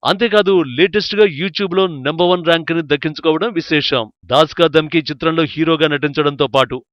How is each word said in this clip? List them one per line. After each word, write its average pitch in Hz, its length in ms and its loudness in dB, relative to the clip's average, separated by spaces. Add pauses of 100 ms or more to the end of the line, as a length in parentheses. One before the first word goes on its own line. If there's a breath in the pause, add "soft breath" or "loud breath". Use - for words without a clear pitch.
అంతేకాదు, 196 580 2 (140)
లేటెస్ట్ 190 380 0
గా 208 100 6 (160)
YouTube 180 360 -4
లో 190 100 2
నెంబర్ 160 440 -2
వన్ 180 140 0
ర్యాంక్ 165 260 0
ని 165 100 0
దక్కించుకోవడం 156 720 -2
విశేషం. 143 580 -2 (140)
దాస్ 147 280 2
కా 170 140 -2
దమ్కీ 156 320 0
చిత్రంలో 160 440 -2
హీరోగా 160 440 0
నటించడంతో 143 600 -2
పాటు 131 460 0